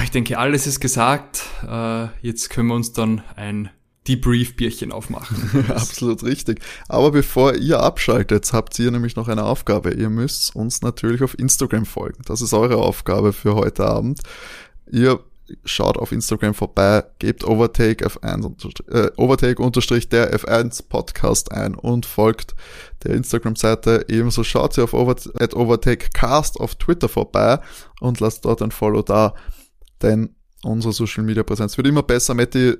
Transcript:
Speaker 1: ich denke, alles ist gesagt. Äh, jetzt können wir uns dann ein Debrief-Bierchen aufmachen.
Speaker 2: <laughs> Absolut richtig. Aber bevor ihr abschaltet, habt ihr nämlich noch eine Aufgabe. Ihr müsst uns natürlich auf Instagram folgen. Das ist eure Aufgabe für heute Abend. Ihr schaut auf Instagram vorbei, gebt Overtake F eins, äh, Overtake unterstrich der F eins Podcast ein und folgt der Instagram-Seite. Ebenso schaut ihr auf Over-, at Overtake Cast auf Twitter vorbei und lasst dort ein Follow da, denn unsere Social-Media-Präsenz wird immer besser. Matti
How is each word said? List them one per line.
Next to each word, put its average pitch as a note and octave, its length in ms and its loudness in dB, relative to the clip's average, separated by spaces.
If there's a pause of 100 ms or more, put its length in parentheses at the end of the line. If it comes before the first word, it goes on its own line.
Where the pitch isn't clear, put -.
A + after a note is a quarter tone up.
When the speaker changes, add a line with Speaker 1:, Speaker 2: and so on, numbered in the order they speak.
Speaker 1:
ich A#2+ 80 -4
denke, B2 280 -2
alles C#3 280 0
ist C3+ 140 -4
gesagt. B2+ 640 -2 (220)
Äh, A2+ 420 -4 (120)
jetzt A#2 300 -6
können A#2 180 0
wir A#2 60 0
uns A#2 180 -2
dann A2 300 0 (140)
ein G#2 340 -8 (360)
Debrief-Bierchen B2+ 840 0
aufmachen. A2+ 760 -4
Speaker 2:
<laughs> - 40 -4
Absolut A2+ 520 -2
richtig. A#2 380 -2 (280)
Aber C#3+ 220 4
bevor C#3 440 4
ihr C3 260 2
abschaltet, - 720 2
habt - 260 -2
ihr A#2+ 120 2
nämlich A#2+ 260 -2
noch A2+ 120 -6
eine G#2+ 160 0
Aufgabe. G#2 480 0
Ihr A2 180 -2
müsst A#2 440 -2
uns A2+ 280 -4
natürlich A#2+ 400 0
auf - 160 -2
Instagram A#2 480 0
folgen. - 400 -8
Das A#2 160 -4
ist A2+ 100 -2
eure A#2 240 4
Aufgabe G2 560 2
für G#2 220 0
heute G#2+ 320 0
Abend. A2 340 -2 (720)
Ihr B2+ 300 2 (440)
schaut - 340 0
auf A2+ 140 -6
Instagram A2 420 -2
vorbei, G2 500 2 (140)
gebt - 260 -4
Overtake A2+ 600 2
F - 180 -4
eins, G#2 240 -4 (440)
äh, A2+ 260 2
Overtake B2 460 2
unterstrich A#2+ 460 0
der A#2 240 2
F - 140 -2
eins A#2 360 0
Podcast - 720 -2
ein G#2 220 -4
und A#2+ 320 -2
folgt - 480 2 (500)
der - 100 -2
Instagram-Seite. A2+ 920 0
Ebenso A2+ 340 2
schaut C3+ 360 0
ihr A#2+ 60 4
auf A#2 100 -2
Over-, B2 440 0
at A#2 160 0
Overtake A#2 600 2
Cast C#3 460 2
auf - 160 -4
Twitter E3+ 340 0
vorbei A2 500 2 (400)
und B2 200 -2
lasst A2 260 -2
dort A2+ 160 0
ein A2 80 -4
Follow G#2+ 320 0
da, G#2+ 320 2 (680)
denn A2 340 2 (300)
unsere A2+ 280 -2
Social-Media-Präsenz A2 840 -2
wird C3 100 2
immer C#3+ 160 4
besser. B2 320 2
Matti B2 460 4